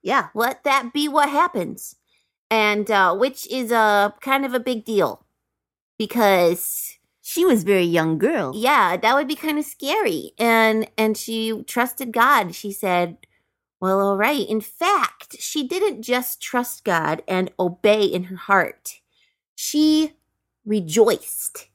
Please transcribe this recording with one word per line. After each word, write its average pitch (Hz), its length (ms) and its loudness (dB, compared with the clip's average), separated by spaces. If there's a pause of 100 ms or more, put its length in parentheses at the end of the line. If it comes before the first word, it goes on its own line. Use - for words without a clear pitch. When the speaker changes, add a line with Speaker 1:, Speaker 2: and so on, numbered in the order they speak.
Speaker 1:
Yeah. 254 320 -2
Speaker 2:
Let 233 300 -4
that 269 300 -2
be 294 140 -2
what 285 220 2
happens." - 640 -2 (540)
And, 208 420 2
uh, 190 240 4
which 254 360 -2
is 240 200 -4
a 208 500 4
kind 269 240 -2
of 247 100 -4
a 254 40 0
big 240 260 -4
deal 185 380 0 (760)
because 196 1000 2 (240)
Speaker 1:
She - 240 -2
was 240 180 4
a - 20 -4
very 190 200 2
young 160 320 2
girl. 190 380 0
Speaker 2:
Yeah, 214 420 2
that 226 180 2
would 285 120 0
be 294 80 -6
kind 311 220 -4
of 302 80 -4
scary. 269 720 -4
And, 220 600 2
and 220 200 0
she 220 480 -6
trusted 247 460 -4
God. 233 420 2
She 202 180 -10
said, 180 460 -2 (600)
"Well, 190 220 0
all 196 160 0
right." 247 300 0
In 220 140 -2
fact, - 800 -4
she 294 260 -6
didn't 349 360 -2
just 247 380 -4
trust - 420 -6
God 160 440 -2
and 185 300 -2
obey 208 460 2
in 180 220 -2
her 185 100 -12
heart. - 640 -2 (560)
She 311 580 2 (520)
rejoiced. 208 1080 0